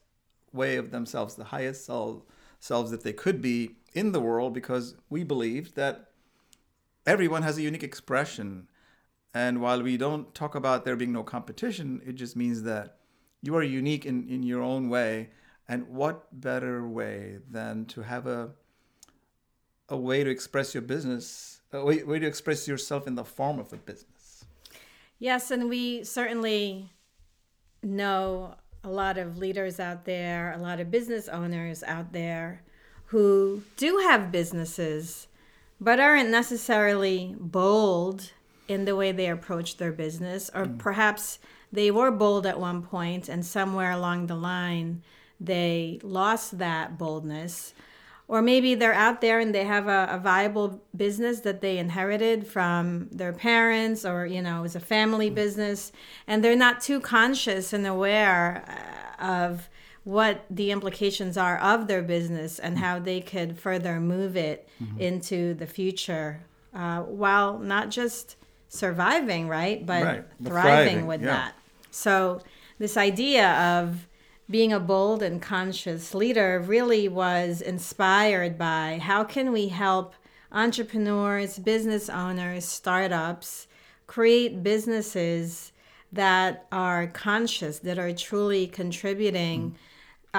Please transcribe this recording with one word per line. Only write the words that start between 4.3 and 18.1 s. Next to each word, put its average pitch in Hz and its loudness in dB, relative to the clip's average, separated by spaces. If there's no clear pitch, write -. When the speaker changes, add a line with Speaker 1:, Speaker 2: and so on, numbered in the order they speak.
Speaker 1:
because 123 -6
we 165 -4
believed 135 -4
that - -6
everyone 165 2
has 151 0
a 160 -4
unique 151 -4
expression. 127 -6
And 123 -2
while 123 0
we 127 0
don't 147 -4
talk 147 -8
about 131 0
there 127 -2
being 123 -4
no 113 -6
competition, 131 -8
it 127 -10
just 123 -12
means 120 -2
that 107 -6
you 147 -4
are 160 2
unique 139 -2
in, 127 -6
in 127 -6
your 123 -2
own 127 -2
way. 113 -2
And 123 -8
what 143 -4
better 127 -6
way 104 -8
than 110 -8
to - -14
have 123 -10